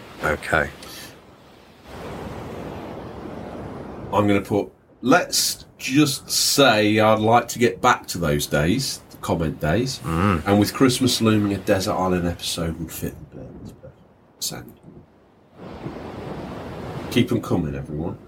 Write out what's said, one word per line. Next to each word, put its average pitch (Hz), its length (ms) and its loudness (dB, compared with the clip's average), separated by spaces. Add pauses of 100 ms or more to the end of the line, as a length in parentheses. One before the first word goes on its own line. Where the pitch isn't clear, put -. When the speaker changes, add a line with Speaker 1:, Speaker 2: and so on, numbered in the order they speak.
(240)
Speaker 1:
Okay. 73 460 0 (3500)
Speaker 2:
I'm 101 140 4
gonna 101 140 6
put, 101 300 -2 (320)
"Let's - 640 2 (120)
just - 520 2
say 107 720 4
I'd 107 180 6
like 113 300 4
to - 100 -8
get 113 240 2
back - 260 4
to - 100 -6
those 73 280 2
days," 82 540 0 (100)
the - 80 -20
comment 80 420 -2
days, 101 440 0
Speaker 1:
Mm. 85 420 2
Speaker 2:
"and 101 120 6
with 101 140 4
Christmas 127 480 2
looming, 107 320 4
a 98 60 -2
Desert 95 360 2
Island 90 320 0
episode 82 540 -4
would 80 120 -8
fit - 220 -8 (160)
the - 60 -20
bill." - 140 -16 (880)
Send. - 340 -10 (2250)
Keep - 220 2
'em 107 80 2
coming, 85 340 -2
everyone. 76 540 -6